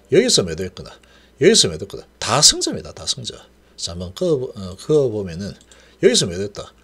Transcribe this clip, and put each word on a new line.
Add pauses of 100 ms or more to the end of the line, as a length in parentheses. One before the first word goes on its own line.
(120)
여기서
매도했거나, (500)
여기서
매도했거나, (120)
다
승자입니다.
다
승자. (420)
자,
한번
그어,
어,
그어보면은 (500)
여기서
매도했다. (120)